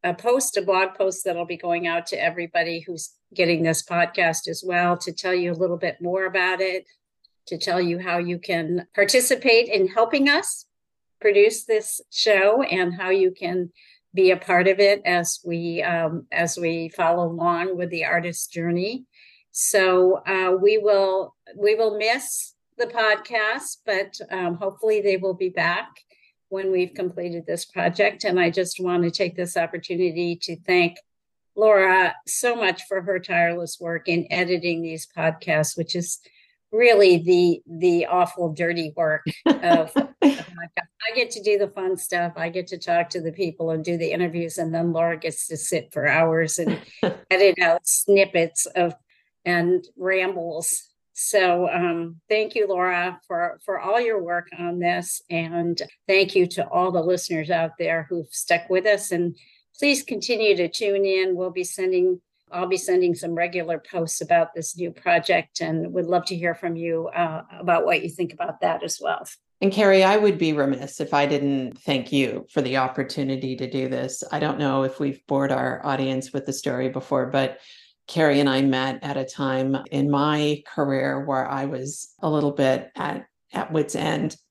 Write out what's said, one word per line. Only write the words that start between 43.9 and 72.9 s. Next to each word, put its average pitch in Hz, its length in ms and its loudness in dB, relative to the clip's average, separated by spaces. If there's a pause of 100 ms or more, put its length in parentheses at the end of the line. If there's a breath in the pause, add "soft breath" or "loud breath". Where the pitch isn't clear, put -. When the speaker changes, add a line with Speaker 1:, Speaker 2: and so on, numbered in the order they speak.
Speaker 1:
the 160 140 -2
interviews. 170 460 -2
And 160 160 -4
then 170 200 0
Laura 165 240 0
gets 160 300 -6
to 160 100 -8
sit - 360 -4
for 143 140 -2
hours 160 520 2
and 165 200 -2 (240 loud breath)
Speaker 2:
<laughs> - 260 -4
Speaker 1:
edit 185 300 6
out 170 280 2
snippets 190 800 2
of, 175 280 0 (500)
and 175 400 2 (120)
rambles. 185 920 -2 (320)
So, 180 480 2
um, 170 600 -2
thank 214 260 0
you, 214 100 2
Laura, 180 600 -2
for, 175 380 -4
for 190 120 -4
all 208 220 0
your 226 240 0
work 175 240 -4 (100)
on 175 220 -6
this. 175 500 -2
And 170 500 -2 (280)
thank 190 260 2
you 180 140 4
to 180 220 -4
all 180 240 0
the 170 80 2
listeners 170 480 -2
out 165 280 0
there 165 320 -2
who've 170 220 -6
stuck - 380 -2
with 185 160 2
us. 202 260 0
And 175 240 -2 (420 soft breath)
please 285 240 2
continue 214 540 0
to 170 140 -2
tune 196 360 0
in. 190 300 0
We'll 185 140 -4
be 180 160 -6
sending, 185 560 0 (320)
I'll 180 160 -6
be 185 80 0
sending 180 380 2
some 170 200 -8
regular 170 560 -4
posts 165 300 -6
about 170 320 2
this 165 240 -10
new 170 140 -6
project, 170 680 0
and 160 320 -4
would 175 140 -2
love 170 220 0
to 185 100 -6
hear 170 180 -2
from 170 220 -6
you, 165 320 -4
uh, 165 320 -4 (100)
about 170 340 0
what 170 160 2
you 175 60 -6
think 170 240 -6
about 175 300 -8
that 170 200 -2
as 165 200 -6
well. - 260 -4 (320)
Speaker 2:
And 190 140 2
Carrie, 196 320 6
I 196 100 6
would 208 220 4
be 156 160 0
remiss 139 480 -2
if 147 120 -4
I 143 120 4
didn't 139 540 -2
thank 135 340 -2
you 123 360 0
for - 120 -2
the 131 160 -2
opportunity 131 800 -4